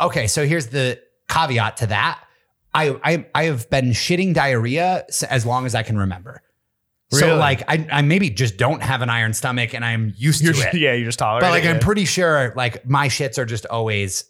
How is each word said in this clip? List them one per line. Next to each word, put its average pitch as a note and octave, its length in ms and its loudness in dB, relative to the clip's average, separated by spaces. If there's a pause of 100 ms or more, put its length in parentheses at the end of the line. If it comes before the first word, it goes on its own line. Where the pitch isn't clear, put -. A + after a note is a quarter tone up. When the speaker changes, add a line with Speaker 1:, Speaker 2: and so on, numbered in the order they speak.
Speaker 1:
okay, D3+ 280 0
so D3 180 0
here's D3+ 220 0
the B2+ 320 -2 (280)
caveat B2 500 0
to A#2 100 0
that. G#2+ 320 0 (520)
I, D3 320 2
I, D#3+ 300 0
I D3+ 100 2
have C#3 240 -2
been C3 220 2
shitting F3 420 0
diarrhea C#3+ 760 0
s-, - 160 -4
as B2 200 0
long B2 220 0
as A2+ 80 -4
I A2+ 80 0
can A2 160 -2
remember. F#2 420 -6 (720)
So, D3 140 4
Speaker 2:
Really? D#3+ 120 4
Speaker 1:
like, C#3 300 2
I, D#3 240 0
I D3 100 2
maybe E3 280 2
just G#2 260 -2
don't C3+ 260 0
have B2 200 -2
an A#2+ 80 -2
iron A2+ 240 0
stomach B2 400 -4
and A#2 100 -6
I'm A2 320 -2
used D3+ 260 2
Speaker 2:
You're E3 120 4
Speaker 1:
to - 80 0
Speaker 2:
just, C3 120 0
Speaker 1:
it. F3 60 0
Speaker 2:
yeah, C#3 140 4
you A#2+ 100 -2
just A#2 140 -4
tolerate A2+ 240 0
Speaker 1:
But, F3+ 80 4
like, E3+ 140 2
Speaker 2:
it, E3+ 40 2
Speaker 1:
I'm E3 80 2
Speaker 2:
yeah. C#3+ 60 2
Speaker 1:
pretty G3+ 240 2
sure, D3+ 500 2
like, B2 320 -4
my C#3 200 2
shits C#3 300 -4
are C3 60 -2
just A2+ 220 -6
always, G#2+ 640 -4